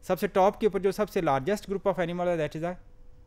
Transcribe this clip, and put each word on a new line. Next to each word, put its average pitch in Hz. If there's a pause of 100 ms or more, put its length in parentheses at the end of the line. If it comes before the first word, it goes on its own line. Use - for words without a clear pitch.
सबसे 185
टॉप 196
के 226
ऊपर 196
जो 190
सबसे 202
largest 151
group 190
of 196
animal 175
है, 160
that 156
is 170
the 180 (500)